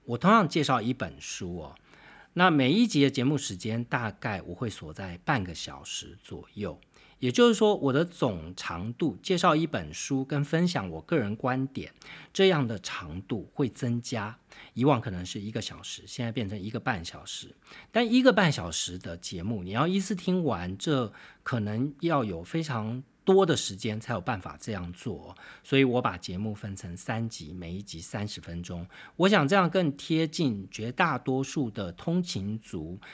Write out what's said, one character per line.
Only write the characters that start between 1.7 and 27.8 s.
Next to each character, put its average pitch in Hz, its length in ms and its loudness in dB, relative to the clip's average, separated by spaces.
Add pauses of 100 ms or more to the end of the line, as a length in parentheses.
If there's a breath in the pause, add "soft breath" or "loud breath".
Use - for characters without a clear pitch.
那 180 180 6
每 135 200 6
一 226 140 6
集 151 160 2
的 139 80 8
节 131 140 0
目 147 120 4
时 107 220 -4
间 113 280 -4
大 120 260 -2
概 101 320 -6
我 87 100 -10
会 113 160 -6
锁 78 240 -12
在 90 320 -10
半 131 180 2
个 85 120 -8
小 69 280 -12
时 - 400 -12
左 - 300 -12
右。 95 260 -8 (400 soft breath)
也 123 120 0
就 240 160 8
是 233 60 8
说， 208 240 6
我 135 160 2
的 151 100 4
总 92 500 -2
长 92 420 -6
度， 139 280 -2
介 180 140 0
绍 170 180 6
一 165 100 2
本 85 280 -6
书 135 320 -2
跟 143 180 -2
分 165 240 2
享 101 220 -2
我 80 140 -8
个 165 140 0
人 104 200 0
观 131 300 0
点， - 220 -8 (440 loud breath)
这 190 160 6
样 147 180 4
的 110 120 -4
长 85 420 -8
度 - 320 -6
会 131 160 0
增 120 320 -2
加。 110 360 -6 (360 loud breath)
以 117 100 0
往 135 160 6
可 113 100 -6
能 90 160 -6
是 104 140 -10
一 101 100 -8
个 113 120 -4
小 76 200 -10
时， - 240 -12
现 - 200 -8
在 113 80 -4
变 110 160 -4
成 104 100 -6
一 101 100 -8
个 117 80 -6
半 101 280 -4
小 - 180 -12
时。 - 320 -12 (380 loud breath)
但 226 180 4
一 254 100 8
个 247 120 8
半 180 180 6
小 87 180 -2
时 87 280 -4
的 87 180 -10
节 87 260 -10
目， 101 220 -4
你 90 60 -8
要 127 180 0
一 190 140 2
次 196 120 -4
听 180 300 0
完， 95 340 -2
这 131 360 0 (300 loud breath)
可 117 180 -2
能 113 400 -2
要 156 240 2
有 87 180 -6
非 165 180 -4
常 120 400 -4 (220)
多 190 220 8
的 156 100 4
时 - 180 -4
间 107 240 -4
才 113 160 -6
有 101 60 -2
办 101 220 -4
法 - 180 -12
这 113 140 -8
样 87 180 -6
做， - 420 -10 (300 loud breath)
所 135 160 4
以 135 60 8
我 123 160 2
把 95 160 -2
节 90 200 -8
目 107 160 -4
分 104 220 -10
成 87 220 -10
三 113 320 -4
集， 80 240 -12
每 87 200 -10
一 95 80 -8